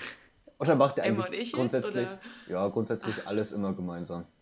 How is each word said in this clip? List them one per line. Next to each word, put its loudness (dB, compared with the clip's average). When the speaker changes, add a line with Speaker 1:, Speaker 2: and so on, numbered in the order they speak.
Speaker 1:
Oder 6
macht 6
ihr 0
Speaker 2:
Emma 2
Speaker 1:
eigentlich -2
Speaker 2:
und -8
ich 0
jetzt, 2
Speaker 1:
grundsätzlich, 0
Speaker 2:
oder? -8
Speaker 1:
ja, 0
grundsätzlich -2
Speaker 2:
Ach. -10
Speaker 1:
alles -2
immer -2
gemeinsam? -6